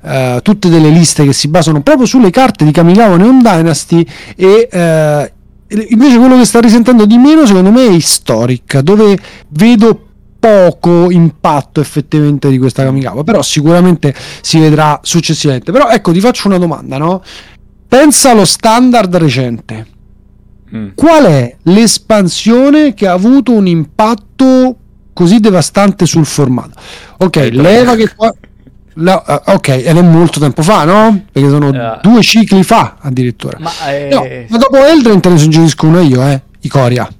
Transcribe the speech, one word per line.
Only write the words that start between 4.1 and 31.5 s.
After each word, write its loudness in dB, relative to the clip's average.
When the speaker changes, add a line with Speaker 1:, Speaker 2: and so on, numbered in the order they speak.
Speaker 1:
e, 2
eh, -2
invece 0
quello 4
che 4
sta 0
risentendo 2
di 2
meno, 4
secondo 2
me, 2
è 2
Historic, -2
dove 2
vedo 2
poco 2
impatto -2
effettivamente -4
di 0
questa -2
Kamigawa, -6
però -2
sicuramente 0
si -2
vedrà 0
successivamente. -4
Però 0
ecco, -2
ti 0
faccio -2
una 0
domanda, -6
no? -4
Pensa 2
allo 2
standard 0
recente. -6
Speaker 2:
Mm. -12
Speaker 1:
Qual 2
è 0
l'espansione 0
che -4
ha 0
avuto 0
un 0
impatto -2
così 2
devastante 0
sul 0
formato? -4
Ok, -4
Speaker 2:
Eh, 0
Speaker 1:
leva 2
Speaker 2:
tre. 0
Speaker 1:
che -8
qua-, -4
la, -2
eh, 0
ok, -2
ed 0
è 2
molto 2
tempo -2
fa, 0
no? 0
Perché 0
sono 0